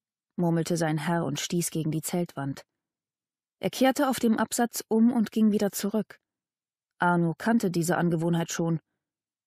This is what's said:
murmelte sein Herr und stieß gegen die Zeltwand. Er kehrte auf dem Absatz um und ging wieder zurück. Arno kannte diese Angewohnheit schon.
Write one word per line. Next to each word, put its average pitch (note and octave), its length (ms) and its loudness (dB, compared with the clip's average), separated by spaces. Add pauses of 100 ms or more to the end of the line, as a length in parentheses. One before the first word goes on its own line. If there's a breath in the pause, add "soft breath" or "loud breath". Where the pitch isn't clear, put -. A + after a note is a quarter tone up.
(360)
murmelte E3+ 420 0
sein D#3 220 0
Herr E3+ 260 -2
und C#3+ 140 -4
stieß - 320 -2
gegen D#3 200 -4
die D#3 100 -4
Zeltwand. C#3 640 -6 (960)
Er F#3+ 100 -4
kehrte C4 400 2
auf A#3+ 100 -2
dem A3+ 180 2
Absatz - 520 -2
um A3+ 240 4
und G#3+ 180 0
ging G#3+ 200 2
wieder G3+ 200 0
zurück. - 480 -4 (800)
Arno F3 380 2
kannte A3+ 340 2
diese E3+ 240 0
Angewohnheit E3+ 560 0
schon. E3 300 -2 (640)